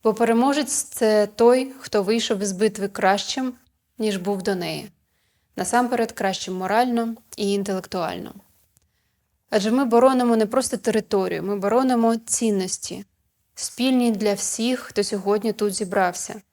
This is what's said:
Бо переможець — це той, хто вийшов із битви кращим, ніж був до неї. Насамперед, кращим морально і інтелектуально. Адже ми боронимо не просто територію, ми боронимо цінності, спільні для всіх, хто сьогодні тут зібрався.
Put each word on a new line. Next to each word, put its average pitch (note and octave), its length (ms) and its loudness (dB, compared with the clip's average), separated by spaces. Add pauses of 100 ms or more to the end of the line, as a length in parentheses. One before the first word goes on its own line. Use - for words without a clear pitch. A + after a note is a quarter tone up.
Бо A3 120 2
переможець — A#3 580 2 (180)
це G#3+ 360 2
той, B3 540 4
хто - 220 -2
вийшов A3 380 0
із G3+ 120 -2
битви G3+ 360 0
кращим, G#3 640 0 (460)
ніж G#3+ 180 -2
був F#3+ 260 -4
до G3 120 -2
неї. D#3+ 360 -6 (640)
Насамперед, A#3 560 0
кращим F#3+ 420 -4
морально A3+ 600 0 (220)
і G3 160 -2
інтелектуально. F#3+ 840 -6 (1160)
Адже G#3+ 200 2
ми C4 140 2
боронимо B3 520 4
не A3 100 4
просто B3+ 300 -2
територію, F#3+ 680 0
ми G3 140 -4
боронимо A#3 600 2
цінності, G3+ 880 -4 (500)
спільні B3 560 0
для G#3 240 0
всіх, A#3 460 -2
хто - 240 -4
сьогодні G3+ 480 0
тут G#3 220 -2
зібрався. F#3+ 680 -2 (100)